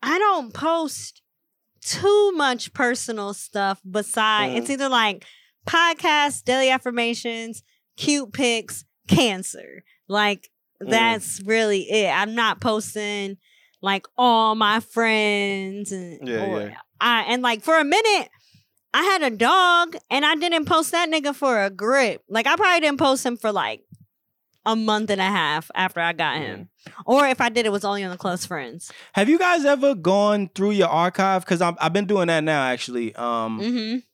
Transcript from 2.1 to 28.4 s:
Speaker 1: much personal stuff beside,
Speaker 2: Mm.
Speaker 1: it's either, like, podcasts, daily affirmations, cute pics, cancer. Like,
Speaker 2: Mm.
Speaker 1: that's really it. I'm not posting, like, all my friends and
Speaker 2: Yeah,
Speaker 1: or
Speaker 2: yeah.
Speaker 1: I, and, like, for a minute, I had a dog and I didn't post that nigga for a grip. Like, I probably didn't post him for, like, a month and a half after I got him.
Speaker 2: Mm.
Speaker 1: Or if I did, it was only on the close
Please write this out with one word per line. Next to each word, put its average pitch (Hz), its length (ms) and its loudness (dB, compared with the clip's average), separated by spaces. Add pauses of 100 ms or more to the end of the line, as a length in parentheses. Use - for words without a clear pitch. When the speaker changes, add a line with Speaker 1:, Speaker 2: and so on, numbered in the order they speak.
Speaker 1:
much 277 400 -2
personal 233 640 -4
stuff 196 460 -4 (100)
beside, 214 600 0
Speaker 2:
Mm. 254 80 -4
Speaker 1:
it's 240 120 -6
either, 277 180 -2
like, 220 360 0 (420)
podcasts, 320 800 2
daily 262 260 2
affirmations, 233 920 -4 (340)
cute 285 360 -2
pics, 233 520 -2 (240)
cancer. 202 760 0 (260)
Like, 202 420 -2 (320)
Speaker 2:
Mm. 196 80 -6
Speaker 1:
that's 226 540 0
really 208 460 0
it. 208 200 2
I'm 202 240 -2
not 226 260 0
posting, 208 760 -4 (460)
like, 196 240 -4 (100)
all 226 380 4
my 214 260 2
friends 202 1120 -2
and 175 340 -12
Speaker 2:
Yeah, 113 200 -2
Speaker 1:
or 107 220 -4
Speaker 2:
yeah. 104 60 -16 (260)
Speaker 1:
I, 233 280 2
and, 247 140 -2
like, 233 200 0
for 320 160 2
a 302 60 2
minute, 403 460 2 (640)
I 269 120 2
had 381 180 2
a 269 80 2
dog 339 680 4 (140)
and 277 140 0
I 302 100 4
didn't 330 300 0
post 320 280 2
that 339 180 0
nigga 285 240 -2
for 254 280 0
a 196 80 0
grip. 214 580 0
Like, 226 180 0
I 311 100 2
probably 339 240 4
didn't 294 180 0
post 269 260 2
him 240 120 -2
for, 220 160 -2
like, 120 300 -4 (840)
a 220 100 0
month 214 320 0
and 202 140 0
a - 20 0
half 160 500 -2
after 185 260 -2
I 170 120 0
got 156 260 -2
him. 139 300 -10 (180)
Speaker 2:
Mm. - 60 -20 (140)
Speaker 1:
Or 277 200 4
if 262 140 0
I 240 80 2
did, 226 160 0
it 214 80 0
was 202 120 -4
only 202 200 -4
on 185 60 -6
the 180 80 -10
close 180 260 -4